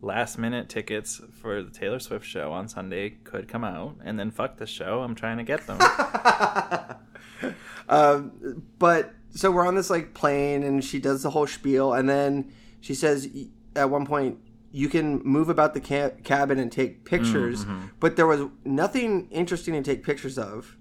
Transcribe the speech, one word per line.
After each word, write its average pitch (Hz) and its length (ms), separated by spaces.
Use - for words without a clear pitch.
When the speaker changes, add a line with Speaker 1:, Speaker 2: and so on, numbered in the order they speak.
Speaker 1:
last 110 340
minute 117 320
tickets 107 500
for 104 220
the 90 80
Taylor 113 280
Swift - 280
show 76 260
on 95 160
Sunday 95 400
could - 240
come 117 160
out, 98 400
and 107 160
then 104 100
fuck - 280
the 113 80
show, 104 340
I'm 120 140
trying 113 240
to 117 60
get 135 220
them. 104 120
Speaker 2:
<laughs> - 1200
Um, 143 720
but, 170 360
so - 200
we're 175 160
on 180 80
this, 190 140
like, 170 260
plane, 143 480
and 139 220
she - 140
does 135 240
the 147 80
whole 147 160
spiel, 135 480
and 131 140
then 139 440
she - 140
says, 139 400
y-, 139 120
at 139 140
one 143 160
point, 139 340
"You 139 200
can 151 320
move 151 260
about 151 240
the 143 80
ca-, 143 300
cabin 139 360
and 120 120
take - 360
pictures," 110 580
Speaker 1:
Mm-hmm. 98 220
Speaker 2:
but 165 180
there 165 100
was 147 160
nothing 190 680
interesting 170 440
to 147 80
take 135 220
pictures 135 340
of. 104 420